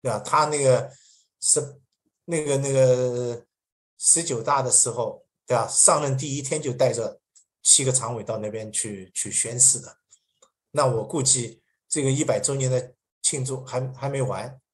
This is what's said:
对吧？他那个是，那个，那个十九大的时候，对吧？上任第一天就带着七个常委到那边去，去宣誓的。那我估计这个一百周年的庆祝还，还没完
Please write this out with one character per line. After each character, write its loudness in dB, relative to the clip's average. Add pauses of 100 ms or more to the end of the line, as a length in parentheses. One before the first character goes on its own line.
对 -4
吧？ -4
他 2
那 -2
个 4 (500)
是， 0 (440)
那 -4
个， 0
那 -2
个 2 (540)
十 2
九 -4
大 2
的 -2
时 4
候， -6 (220)
对 0
吧？ -2
上 4
任 0
第 -4
一 -4
天 -4
就 -4
带 2
着 -6 (440)
七 6
个 2
常 -2
委 -8
到 -6
那 -6
边 -10
去， -8
去 -6
宣 -4
誓 6
的。 -16 (760)
那 2
我 0
估 -4
计 -2 (240)
这 -2
个 2
一 0
百 0
周 -2
年 -2
的 -2 (280)
庆 -2
祝 -6
还， -6
还 -8
没 -4
完 -6 (140)